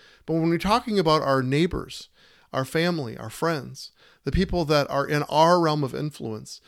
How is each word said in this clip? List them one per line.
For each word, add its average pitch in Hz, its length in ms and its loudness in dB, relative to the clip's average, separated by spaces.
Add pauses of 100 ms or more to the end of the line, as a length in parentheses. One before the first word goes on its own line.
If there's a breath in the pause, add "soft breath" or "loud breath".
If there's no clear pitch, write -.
(240 soft breath)
But 160 100 -2
when 165 140 2
we're 170 80 2
talking 208 420 0
about 156 220 4
our 135 220 2
neighbors, 147 680 -2 (460 soft breath)
our 131 100 -2
family, 156 540 -2
our 113 100 -10
friends, 131 640 -6 (320 soft breath)
the 139 80 -4
people 175 320 2
that 147 240 2
are 139 180 -2
in - 180 0
our 165 360 6
realm 151 240 2
of 123 100 -4
influence, 131 720 -8